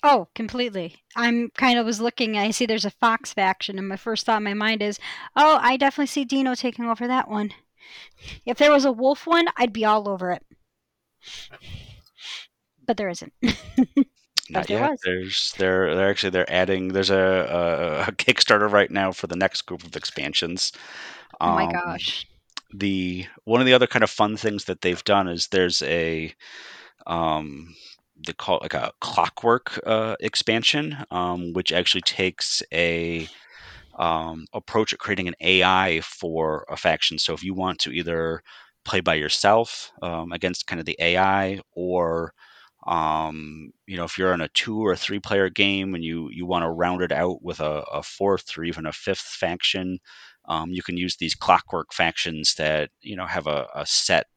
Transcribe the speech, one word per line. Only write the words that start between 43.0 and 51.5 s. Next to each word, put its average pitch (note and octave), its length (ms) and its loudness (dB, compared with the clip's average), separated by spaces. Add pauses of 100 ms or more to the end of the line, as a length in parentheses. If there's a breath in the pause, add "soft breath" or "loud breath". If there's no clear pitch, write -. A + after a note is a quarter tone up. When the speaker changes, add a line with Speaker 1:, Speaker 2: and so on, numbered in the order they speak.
Speaker 2:
you F#2+ 100 -10
know, F2 80 -4
if - 120 -10
you're F#2 160 4
on E2+ 80 0
a D#2 80 -4
two A2 360 -2
or F#2 100 4
three G2+ 240 -6
player G2 300 2
game G2 460 0
and E2 80 -6
you, E2 280 -6
you F2 140 -8
wanna E2+ 260 0
round F2 300 0
it F2+ 100 -2
out E2+ 300 0
with E2 180 -10
a, D2+ 320 -2
a D2 120 -6
fourth - 540 -2
or D#2+ 60 -8
even E2 220 -6
a D2+ 80 -4
fifth - 260 -4
faction, F#2 800 -4 (460 loud breath)
um, E2 260 -4
you F2+ 100 -4
can F2 160 -6
use F2 200 -4
these D#2+ 180 -4
clockwork - 580 0